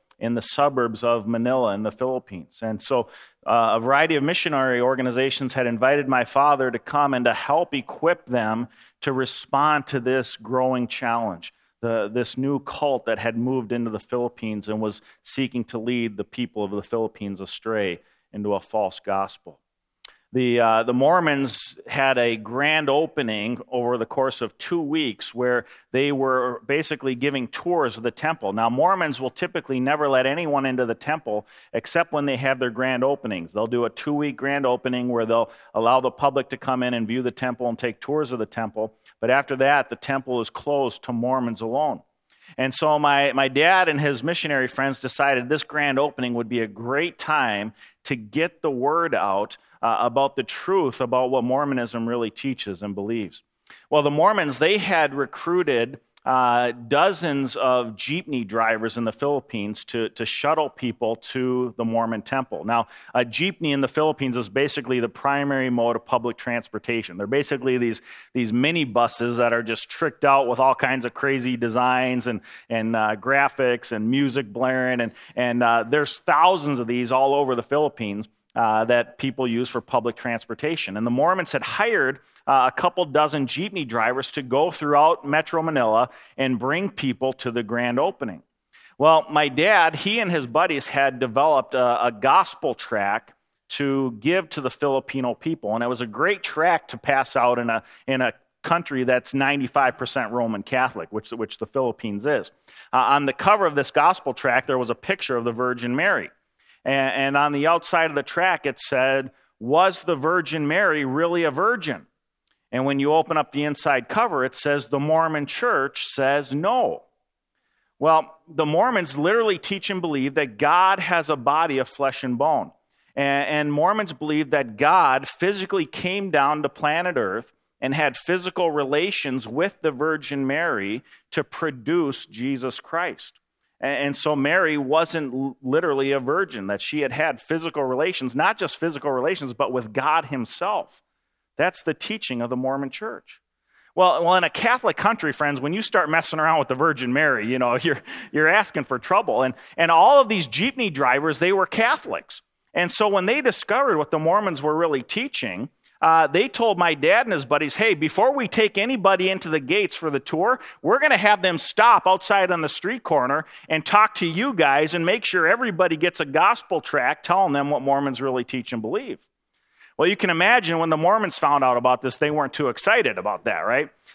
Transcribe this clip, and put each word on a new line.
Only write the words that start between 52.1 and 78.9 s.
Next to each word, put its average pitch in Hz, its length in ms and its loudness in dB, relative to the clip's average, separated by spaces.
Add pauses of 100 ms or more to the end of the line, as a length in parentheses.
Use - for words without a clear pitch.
teaches 107 520 -8
and 101 140 -8
believes. 104 480 -6 (460)
Well, 151 120 4
the 143 100 2
Mormons, 160 480 2
they 185 180 4
had 160 360 2
recruited, 143 840 -2 (260)
uh, 123 460 2
dozens 139 840 0
of 123 400 0
jeepney 139 500 -6
drivers 113 480 0
in 120 80 -4
the 113 80 -2
Philippines 123 720 -4
to, 113 280 -4
to 113 140 -8
shuttle 151 440 0
people 117 480 -4
to 127 580 -4
the 117 80 -4
Mormon 113 380 -2
temple. 117 420 -4
Now, 113 240 0 (260)
a 123 120 2
jeepney 151 480 -2
in 139 80 0
the 131 80 0
Philippines 143 480 0
is 113 100 -4
basically 127 540 -2
the 117 80 0
primary 139 600 0
mode 117 280 2
of - 80 -14
public 120 320 -2
transportation. 113 800 -6
They're 101 100 -6
basically 131 500 0
these, 117 240 -2 (320)
these 113 200 -2
mini 151 320 2
buses 120 500 0
that 120 160 2
are 117 120 0
just 113 260 -8
tricked - 340 -4
out 139 240 6
with 123 140 0
all 131 140 6
kinds 131 280 0
of 120 100 -6
crazy 127 440 -2
designs 123 680 0
and, 117 140 -2 (300)
and, 113 260 -2
uh, 107 220 0
graphics 123 760 0
and 110 180 -2
music 131 440 -2
blaring. 127 480 0
And, 113 100 -4 (240)
and, 120 260 0
uh, 117 280 4
there's 147 300 0
thousands 151 600 4
of 117 80 -4
these 123 240 -2
all 135 240 4
over 135 180 2
the 120 100 -2
Philippines, 113 680 -2 (260)
uh, 110 300 2
that 120 320 2